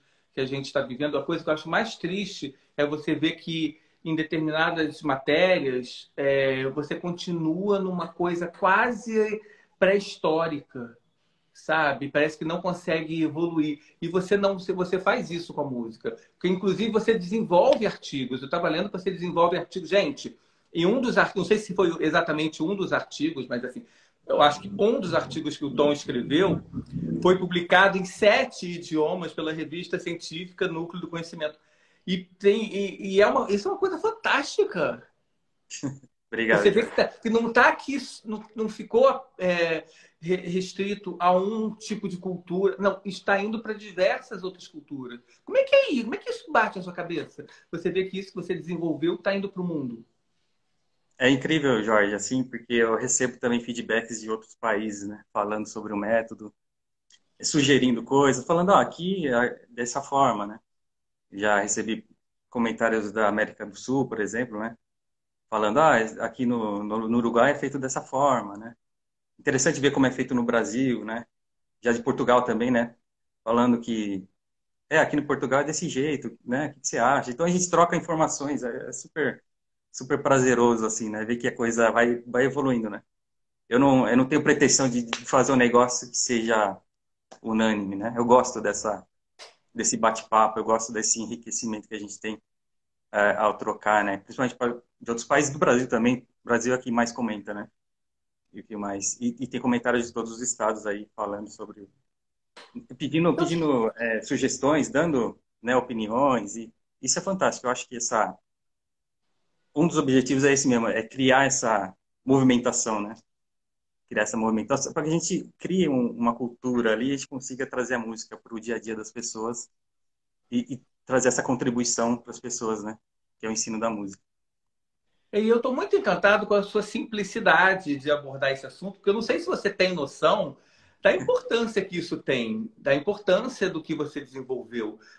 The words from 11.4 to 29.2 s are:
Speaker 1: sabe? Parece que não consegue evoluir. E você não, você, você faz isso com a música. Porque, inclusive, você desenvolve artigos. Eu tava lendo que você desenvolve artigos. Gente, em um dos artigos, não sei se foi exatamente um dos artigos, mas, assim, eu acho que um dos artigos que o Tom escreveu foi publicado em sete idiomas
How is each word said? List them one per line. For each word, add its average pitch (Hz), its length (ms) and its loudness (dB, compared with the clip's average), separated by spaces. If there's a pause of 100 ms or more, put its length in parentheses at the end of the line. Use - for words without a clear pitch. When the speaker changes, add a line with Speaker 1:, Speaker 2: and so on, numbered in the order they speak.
Speaker 1:
sabe? 143 560 -2
Parece 151 280 2
que 160 80 -6
não 170 160 -4
consegue 165 600 -2
evoluir. 151 560 0 (220)
E 170 60 -4
você 180 300 2
não, 196 220 0
você, 180 140 -4
você 180 260 -2
faz 196 320 0
isso 170 220 -8
com 151 80 -4
a 139 80 -4
música. 113 420 -6 (220)
Porque, - 140 -4
inclusive, 190 440 0
você 220 260 2
desenvolve 202 680 4
artigos. 131 560 -6
Eu 139 80 -12
tava 170 200 0
lendo 180 200 -2
que 190 100 -8
você 185 120 -6
desenvolve 175 460 2
artigos. 160 320 -8
Gente, 160 480 0 (360)
em 170 120 2
um 240 160 2
dos 220 160 0
artigos, 185 260 2
não - 40 -4
sei 214 100 4
se 196 180 -8
foi 175 260 2
exatamente 156 600 0
um 196 120 -2
dos 160 180 -4
artigos, 135 540 -4
mas, 120 180 -6
assim, - 200 -14 (420)
eu - 140 2
acho 147 200 4
que - 160 -12
um 233 220 2
dos 175 140 -4
artigos 147 440 -4
que 147 80 -6
o 139 60 -4
Tom 147 200 4
escreveu 143 720 0 (600)
foi 185 160 6
publicado 180 600 4
em 185 80 -2
sete 220 600 2
idiomas 170 680 -4